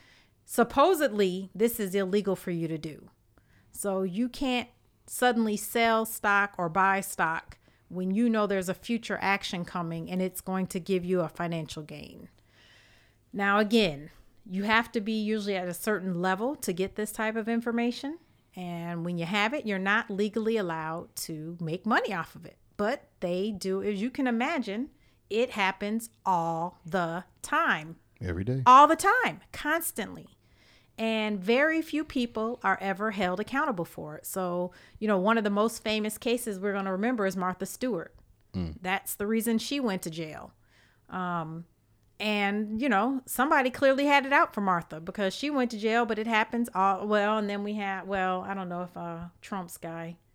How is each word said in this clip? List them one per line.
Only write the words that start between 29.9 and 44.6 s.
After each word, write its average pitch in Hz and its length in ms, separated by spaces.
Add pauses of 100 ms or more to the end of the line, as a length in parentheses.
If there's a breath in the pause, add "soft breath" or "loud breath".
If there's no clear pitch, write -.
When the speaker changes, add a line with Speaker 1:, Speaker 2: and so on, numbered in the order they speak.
Speaker 1:
And 214 460
very 294 400
few 311 220
people 240 580
are 190 180
ever 196 300
held 185 300
accountable 247 440
for 156 320
it. - 100
So, 180 440 (300 loud breath)
you 214 80
know, 208 100
one 208 200
of 220 40
the 208 80
most 214 320
famous 214 360
cases 233 420
we're 202 120
gonna 196 200
remember 214 340
is 185 100
Martha 185 300
Stewart. 202 480 (380)
Speaker 2:
Mm. 85 280
Speaker 1:
That's 185 360
the 202 100
reason 226 320
she 277 220
went 196 220
to 165 80
jail. 156 420 (580 soft breath)
Um, 170 540 (560)
and, 208 600
you 285 80
know, 247 380
somebody 269 440
clearly 269 360
had 285 180
it 269 80
out 302 220
for 220 60